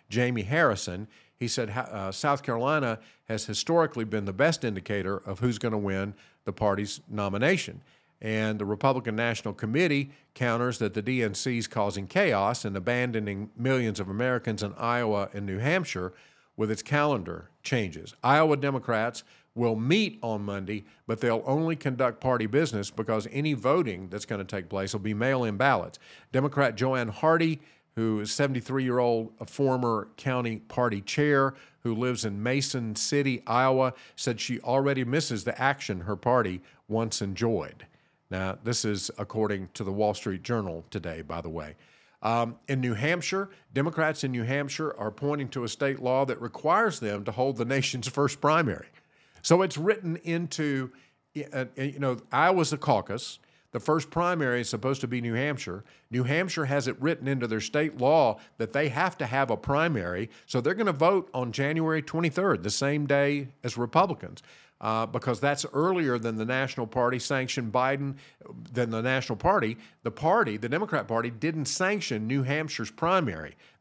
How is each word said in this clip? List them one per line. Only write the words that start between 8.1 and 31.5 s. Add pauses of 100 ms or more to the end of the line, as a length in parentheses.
And
the
Republican
National
Committee (220)
counters
that
the
D
N
C
is
causing
chaos
and
abandoning
millions
of
Americans
in
Iowa
and
New
Hampshire (440)
with
its
calendar (140)
changes.
Iowa
Democrats (320)
will
meet
on
Monday, (240)
but
they'll
only
conduct
party
business
because
any
voting
that's
gonna
take
place
will
be
mail-in
ballots. (340)
Democrat
Joanne
Hardy, (340)
who
is
seventy-three-year-old,
a
former
county
party
chair (300)